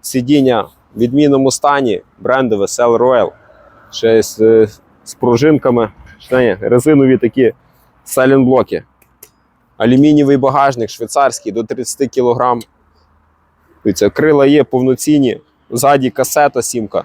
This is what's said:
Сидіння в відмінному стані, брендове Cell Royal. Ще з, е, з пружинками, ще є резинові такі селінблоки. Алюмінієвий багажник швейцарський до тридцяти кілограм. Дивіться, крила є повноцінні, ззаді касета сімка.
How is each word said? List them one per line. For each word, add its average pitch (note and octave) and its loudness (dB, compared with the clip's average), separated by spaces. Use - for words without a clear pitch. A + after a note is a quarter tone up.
Сидіння C3 0
в - -16
відмінному C3+ 0
стані, C3+ -2
брендове A2 -2
Cell A#2+ 0
Royal. A#2+ 0
Ще A2+ 0
з, - -6
е, A2 4
з - -20
пружинками, A#2+ 0
ще B2+ -2
є F#2+ 0
резинові C3 2
такі A#2 0
селінблоки. C3 0
Алюмінієвий C#3 2
багажник C3 -2
швейцарський A#2+ -4
до A2 -6
тридцяти B2+ -6
кілограм. A#2+ -2
Дивіться, G#2 -2
крила D3 2
є D3 4
повноцінні, C3 -2
ззаді C3+ 0
касета C3+ -2
сімка. G#2+ -6